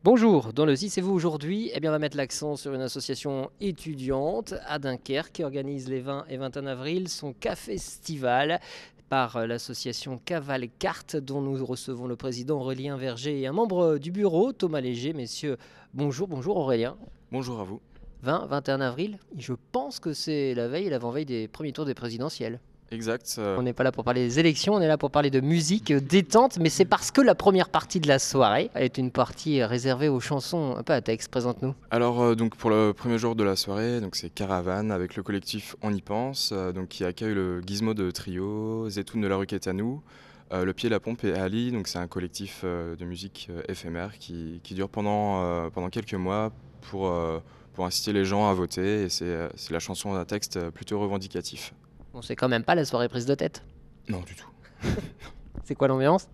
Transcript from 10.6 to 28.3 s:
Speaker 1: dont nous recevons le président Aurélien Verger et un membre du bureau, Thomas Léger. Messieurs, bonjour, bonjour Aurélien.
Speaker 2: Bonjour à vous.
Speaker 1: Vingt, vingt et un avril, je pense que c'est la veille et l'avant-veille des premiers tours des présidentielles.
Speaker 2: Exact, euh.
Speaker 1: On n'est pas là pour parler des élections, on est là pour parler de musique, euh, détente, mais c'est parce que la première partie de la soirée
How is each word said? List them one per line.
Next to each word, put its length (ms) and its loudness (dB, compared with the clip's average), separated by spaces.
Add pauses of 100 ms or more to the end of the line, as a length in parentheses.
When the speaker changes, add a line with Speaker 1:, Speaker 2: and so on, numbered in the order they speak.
Speaker 1:
dont 260 -4
nous 240 -2
recevons 400 -6
le 100 -4
président 460 -4
Aurélien 340 -4
Verger 460 -4
et 40 -2
un 60 -4
membre 460 4
du 120 -6
bureau, 420 6
Thomas 280 0
Léger. 320 -2
Messieurs, 460 -4 (340)
bonjour, 360 0
bonjour 280 -2
Aurélien. 400 2 (340)
Speaker 2:
Bonjour 300 -4
à 40 -4
vous. 180 -10 (400)
Speaker 1:
Vingt, 240 0
vingt 240 -4
et 20 2
un 80 0
avril, 380 -2 (180)
je 160 -8 (180)
pense 300 -4
que 140 -4
c'est 400 -2
la 120 0
veille 200 -2
et 40 -2
l'avant-veille 360 -2
des 200 -4
premiers 260 -8
tours 120 -4
des 80 -2
présidentielles. 680 -6 (340)
Speaker 2:
Exact, 460 -4
euh. 180 0
Speaker 1:
On 60 0
n'est 100 0
pas 120 0
là 80 4
pour 100 -6
parler 240 2
des 140 2
élections, 340 4
on 60 4
est 80 4
là 100 6
pour 140 0
parler 180 4
de 80 4
musique, 540 2
euh, 80 6
détente, 580 6
mais 120 0
c'est 140 6
parce 280 2
que 80 8
la 160 10
première 320 6
partie 320 0
de 80 2
la 100 8
soirée 560 4